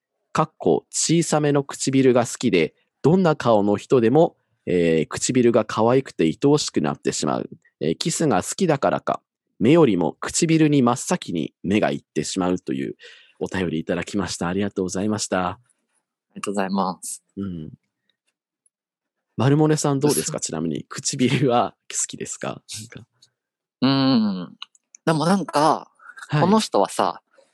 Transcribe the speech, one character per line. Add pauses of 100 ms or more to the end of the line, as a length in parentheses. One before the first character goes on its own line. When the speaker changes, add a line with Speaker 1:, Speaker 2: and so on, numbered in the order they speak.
(320)
Speaker 1:
か
っ
こ
小
さ
め
の
唇
が
好
き
で、 (280)
ど
ん
な
顔
の
人
で
も、 (280)
え
ー、
唇
が
可
愛
く
て
愛
お
し
く
な
っ
て
し
ま
う。 (320)
え
ー、
キ
ス
が
好
き
だ
か
ら
か、 (380)
目
よ
り
も
唇
に
真
っ
先
に
目
が
い
っ
て
し
ま
う
と
い
う (460)
お
便
り
い
た
だ
き
ま
し
た。
あ
り
が
と
う
ご
ざ
い
ま
し
た。
Speaker 2:
あ (760)
り
が
と
う
ご
ざ
い
ま
す。 (140)
Speaker 1:
う
ん。 (1700)
丸
モ
ネ
さ
ん
ど
う
で
す
か？
Speaker 2:
う
そ。
Speaker 1:
ち
な
み
に。
唇
は (160)
好 (100)
き
で
す
か？ (180)
な
ん
か。 (760)
Speaker 2:
う
ん。 (480)
で
も
な
ん
か、 (400)
Speaker 1:
は
い。
Speaker 2:
こ
の
人
は
さ、 (300)